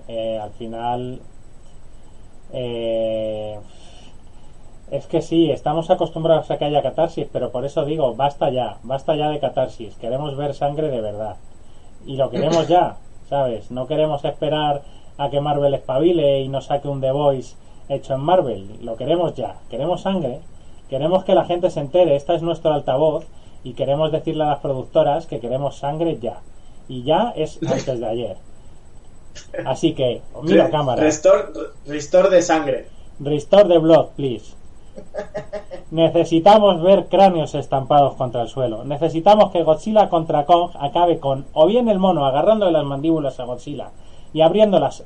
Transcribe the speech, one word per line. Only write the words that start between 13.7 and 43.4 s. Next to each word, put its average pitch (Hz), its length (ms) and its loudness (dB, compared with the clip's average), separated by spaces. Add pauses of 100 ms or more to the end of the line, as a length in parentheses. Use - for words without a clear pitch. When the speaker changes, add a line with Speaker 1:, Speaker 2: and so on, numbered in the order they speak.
Speaker 1:
No 123 160 -6
queremos 151 380 -2
esperar 151 580 -2 (360)
a 143 120 -2
que 143 100 0
Marvel 143 340 2
espabile 143 680 2
y 135 80 -4
nos 135 180 -6
saque 143 220 -4
un 139 120 -4
The 131 100 0
Voice 139 460 0 (320)
hecho 139 260 -4
en 135 60 -4
Marvel, 120 640 0
lo 117 120 -8
queremos 151 380 0
ya, 110 220 -6 (140)
queremos 151 320 -4
sangre, 160 380 -4 (480)
queremos 170 360 0
que 196 100 4
la 165 100 6
gente 175 260 0
se 156 100 -6
entere, 147 360 4
esta 170 180 0
es 156 80 -2
nuestro 165 300 0
altavoz, 143 540 0 (380)
y 123 100 -12
queremos 143 380 0
decirle 156 320 -2
a 147 40 2
las 151 120 0
productoras 147 640 0
que 113 140 -8
queremos 131 380 -4
sangre 156 420 -4
ya, 110 200 -8 (480)
y 127 140 -10
ya 180 320 2
es 156 280 -6
Speaker 2:
<laughs> 156 40 -4
Speaker 1:
antes 131 320 -2
de 117 80 -6
ayer. - 300 -6 (1300)
Así 139 300 0
que, 123 280 0 (200)
mira 165 240 6
Speaker 2:
Re-, - 40 0
Speaker 1:
cámara. 143 320 0
Speaker 2:
restore, 185 420 4 (420)
restore 180 440 2
de 180 120 6
sangre. 151 440 0 (340)
Speaker 1:
Restore 151 480 4
the 175 100 8
blood, 156 280 6 (100)
please. 127 380 -6 (1400)
Necesitamos 165 920 6
ver 180 240 6
cráneos 175 480 4
estampados 135 600 2
contra 127 280 -4
el 139 60 -4
suelo. 120 360 -4
Necesitamos 165 680 4
que 170 100 2
Godzilla 170 460 4
contra 160 380 0
Kong 175 240 4 (100)
acabe 165 400 2
con 139 320 -2
o 156 140 6
bien 233 220 2
el 196 100 4
mono 180 280 2
agarrando 185 400 2
de 170 60 4
las 151 120 2
mandíbulas 143 540 -2
a 123 60 -8